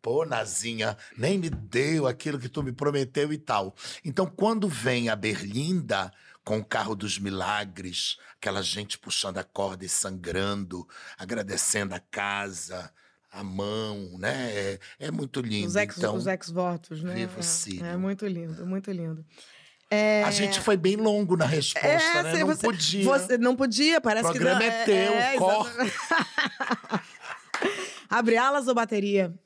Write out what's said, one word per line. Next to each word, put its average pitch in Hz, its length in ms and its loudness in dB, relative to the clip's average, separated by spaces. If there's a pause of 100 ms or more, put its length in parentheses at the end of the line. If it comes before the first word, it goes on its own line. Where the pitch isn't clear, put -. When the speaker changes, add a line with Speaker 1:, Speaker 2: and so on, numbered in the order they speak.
Speaker 1:
"Pô, 139 240 0
Nazinha, 110 720 -2 (200)
nem 165 200 2
me 165 120 -2
deu 135 580 2
aquilo 131 320 -2
que 123 100 -8
tu 151 140 -6
me 131 80 -4
prometeu 143 640 0
e 151 40 -4
tal." 104 380 -2 (280)
Então, 175 240 0
quando 214 420 2
vem 120 400 0
a 110 60 2
Berlinda, 107 960 -2 (320)
com 107 160 0
o 101 60 -6
carro 110 300 -2
dos 98 220 -4
milagres, 98 1000 -4 (200)
aquela 98 240 -2
gente 101 380 -6
puxando 98 400 -4
a 92 40 -8
corda 98 400 -4
e 90 60 -8
sangrando, 92 960 -4 (300)
agradecendo 98 760 -2
a 87 40 -8
casa, 95 920 -6 (380)
a 98 120 -12
mão, 101 760 -6
né? 123 340 -4
É, 98 260 -4 (200)
é 151 120 -8
muito 139 300 -6
lindo. 104 260 -2
Speaker 2:
Os 175 80 -4
ex-, 208 220 -2
Speaker 1:
Então, 208 180 -2
Speaker 2:
os 180 120 -2
ex-votos, 175 760 -4
né? 180 120 -6
Speaker 1:
viva 147 220 -6
o - 20 -12
Speaker 2:
É, 175 40 -6
Speaker 1:
Círio. 170 420 -4
Speaker 2:
é 175 120 -4
muito 196 300 -4
lindo, 170 380 -6
muito 190 260 -6
lindo. 160 340 -6 (640)
É. 214 340 4
Speaker 1:
A 202 80 2
gente 196 280 2
foi 208 180 4
bem 185 180 4
longo 208 420 2
na 156 80 4
resposta, - 420 2
Speaker 2:
É, 330 360 4
Speaker 1:
né? 330 100 0
Speaker 2:
se 330 60 4
Speaker 1:
Não 302 80 4
Speaker 2:
você, 311 200 2
Speaker 1:
podia. 180 360 2
Speaker 2:
você 269 340 4
não 247 180 6
podia, 277 460 4
parece 214 260 2
Speaker 1:
O 170 40 4
programa 175 280 4
Speaker 2:
que 220 80 4
não. 226 60 2
Speaker 1:
é 233 80 -2
Speaker 2:
É, 226 40 2
Speaker 1:
teu, 202 280 6
Speaker 2:
é, 254 240 4
Speaker 1:
corta. 226 460 4
Speaker 2:
exatamente. - 1200 -2
<laughs> - 1040 -8
Abre 226 280 4
alas 269 300 4
ou 254 80 2
bateria? 202 580 2 (120)